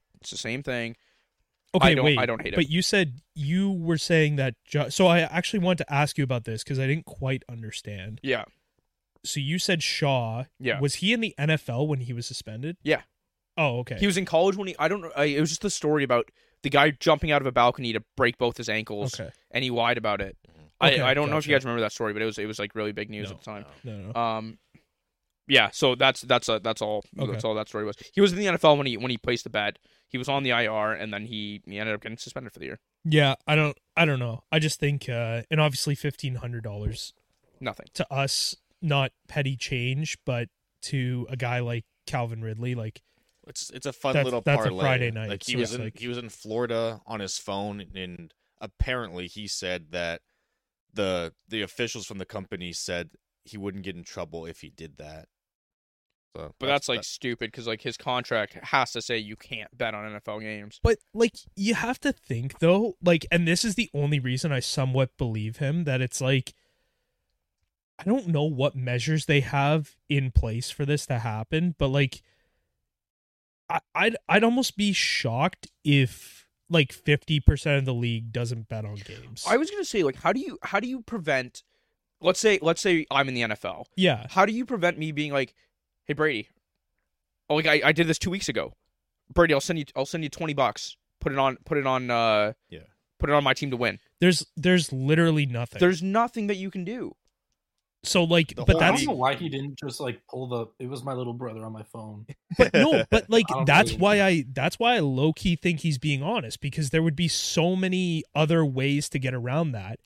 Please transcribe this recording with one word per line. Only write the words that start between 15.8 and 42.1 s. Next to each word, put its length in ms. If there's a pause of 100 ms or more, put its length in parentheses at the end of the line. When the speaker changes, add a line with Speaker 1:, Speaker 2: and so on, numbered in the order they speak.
Speaker 1:
about 260 (320)
the 80
guy 200
jumping 400
out 100
of 60
a 60
balcony 400
to 100 (140)
break 220
both 180
his 120
ankles, 500
Speaker 2:
Okay. 120 (200)
Speaker 1:
and 120
he 80
lied 280
about 220
it. 160 (120)
Speaker 3:
Mm-hmm. 120 (200)
Speaker 1:
I, 120
Speaker 2:
Okay, 80
Speaker 1:
I 140
don't 160
know 80
if 80
you 60
Speaker 2:
gotcha. 80
Speaker 1:
guys 40
remember 180
that 100
story, 200
but 100
it 20
was, 140
it 80
was, 120
like, 160
really 180
big 160
news 200
Speaker 2:
No. 60
Speaker 1:
at 40
the 60
time. 200 (200)
Speaker 2:
No, 120 (160)
no. 80
Speaker 1:
Um, 380 (880)
yeah, 260
so 220
that's, 280
that's, 260
uh, 100
that's 240
all. 220 (140)
Speaker 2:
Okay. 120
Speaker 1:
That's 140
all 100
that 140
story 160
was. 120 (160)
He 80
was 120
in 60
the 100
N 60
F 100
L 120
when 100
he, 100
when 140
he 60
placed 280
the 60
bet. 280 (300)
He 100
was 100
on 140
the 100
I 140
R, 260
and 220
then 120
he, 400
he 120
ended 160
up 80
getting 160
suspended 340
for 60
the 80
year. 140 (240)
Speaker 2:
Yeah, 320 (100)
I 80
don't, 240 (180)
I 80
don't 140
know. 320
I 80
just 220
think, 280
uh, 420
and 100
obviously 340
fifteen 420
hundred 280
dollars 480 (480)
Speaker 1:
Nothing. 340
Speaker 2:
to 180
us, 440 (260)
not 300 (160)
petty 280
change, 720
but 220 (340)
to 480
a 60
guy 240
like 240 (220)
Calvin 360